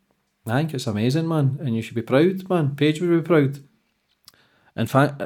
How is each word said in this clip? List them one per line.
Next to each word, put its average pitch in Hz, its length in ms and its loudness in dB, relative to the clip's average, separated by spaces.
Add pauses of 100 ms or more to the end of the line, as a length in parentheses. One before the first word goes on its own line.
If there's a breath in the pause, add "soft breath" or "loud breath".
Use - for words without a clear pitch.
(460)
I 117 140 0
think 151 160 -4
it's 127 100 -6
amazing, 123 420 0
man. 143 320 0
And 117 160 -4
you 113 60 -2
should 113 140 -8
be 113 80 -4
proud, 180 460 2
man. 147 260 0
Paige 156 260 0
would 175 80 -2 (140)
be - 20 -10
proud. 147 360 2 (1120 soft breath)
In 113 100 -2
fact, 139 400 2